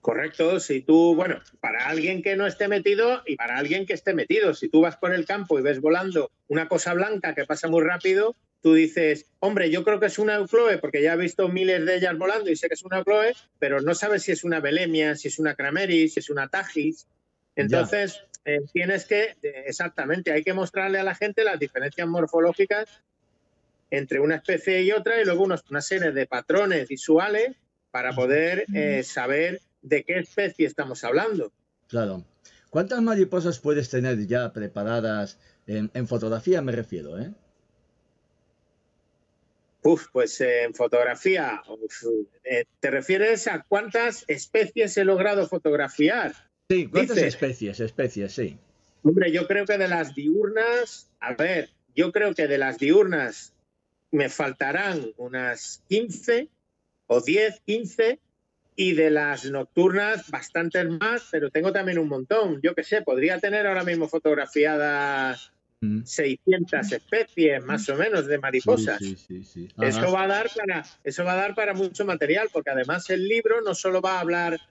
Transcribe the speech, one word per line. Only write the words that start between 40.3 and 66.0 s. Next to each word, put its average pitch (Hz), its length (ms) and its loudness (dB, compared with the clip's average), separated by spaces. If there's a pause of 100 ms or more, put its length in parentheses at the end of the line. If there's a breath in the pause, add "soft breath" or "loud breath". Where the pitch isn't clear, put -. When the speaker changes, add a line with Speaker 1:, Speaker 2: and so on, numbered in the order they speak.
Speaker 1:
eh, 123 240 2
en 117 100 -6
fotografía, 123 920 0
uf, 110 360 -14 (380)
eh, 120 220 -2 (160)
¿te 139 100 -2
refieres 196 560 0
a 175 160 -4
cuántas 220 640 -2
especies 208 720 0
he 202 80 2
logrado 190 420 2
fotografiar? 151 880 0 (340)
Speaker 2:
Sí, 175 200 2
¿cuántas 254 280 2
Speaker 1:
Dices. 156 180 2
Speaker 2:
especies? 123 440 -6
Especies, 113 540 -4
sí. 101 260 -6 (460)
Speaker 1:
Hombre, 175 260 4
yo 170 160 -2
creo 202 180 0
que 202 140 0
de 190 80 0
las 160 300 -4
diurnas, 214 920 -2 (120)
a 120 140 -6
ver, 165 360 -2 (240)
yo 175 160 4
creo 202 240 2
que 151 140 0
de 139 100 2
las 131 200 -2
diurnas 156 760 2 (580)
me 143 180 2
faltarán 143 880 -4
unas 123 720 -8
quince 233 600 -2 (580)
o 120 140 4
diez, 202 440 0
quince, 226 540 0 (600)
y 185 140 2
de 156 180 6
las 147 360 0
nocturnas 180 840 0
bastantes 170 580 -4
más, 165 420 -4
pero 147 200 -2
tengo 170 220 0
también 185 260 0
un 156 100 0
montón. 147 540 0
Yo 170 120 2
qué 156 100 -4
sé, 208 180 0
podría 147 360 0
tener 208 280 0
ahora 185 180 0
mismo 165 240 -2
fotografiadas 147 1400 0 (300)
Speaker 2:
Mm. 110 220 -2